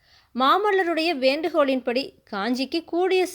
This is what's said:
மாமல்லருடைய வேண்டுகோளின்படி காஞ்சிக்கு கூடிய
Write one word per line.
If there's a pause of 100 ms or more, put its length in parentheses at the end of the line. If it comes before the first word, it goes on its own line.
(360)
மாமல்லருடைய
வேண்டுகோளின்படி (180)
காஞ்சிக்கு
கூடிய